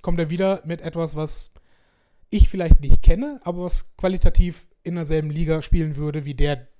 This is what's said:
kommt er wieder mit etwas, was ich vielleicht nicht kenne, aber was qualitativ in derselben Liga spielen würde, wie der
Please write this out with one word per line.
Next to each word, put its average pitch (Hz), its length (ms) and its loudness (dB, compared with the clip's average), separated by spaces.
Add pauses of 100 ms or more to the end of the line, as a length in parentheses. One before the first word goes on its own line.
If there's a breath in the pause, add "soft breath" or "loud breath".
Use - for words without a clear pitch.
kommt 170 180 -2
er 160 80 -4
wieder 190 380 -4
mit 165 160 -10
etwas, 165 340 -8
was - 380 -12 (720 soft breath)
ich - 220 2
vielleicht 170 300 4
nicht 143 220 6
kenne, 254 400 4
aber 180 200 -8
was - 340 -8
qualitativ 185 680 2 (160)
in 170 140 -10
derselben 156 340 -6
Liga 156 320 -4
spielen 156 340 -2
würde, 147 300 -8
wie 143 80 -10
der 143 340 -2 (100)